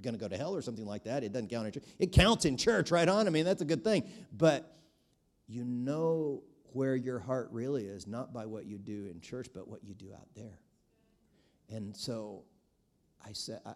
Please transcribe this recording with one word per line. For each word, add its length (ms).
gonna 160
go 100
to 100
hell 180
or 60
something 240
like 180
that. 200
It 100
doesn't 160
count 180
in 60
church. 100
It 120
counts 340
in 120
church, 320
right 180
on. 200
I 20
mean, 160
that's 160
a 40
good 180
thing. 200
But 380
you 180
know 800
where 220
your 240
heart 320
really 340
is, 220
not 260
by 120
what 200
you 120
do 340
in 100
church, 320
but 140
what 160
you 100
do 200
out 220
there. 240
And 260
so 480
I 80
said, 320
I, 100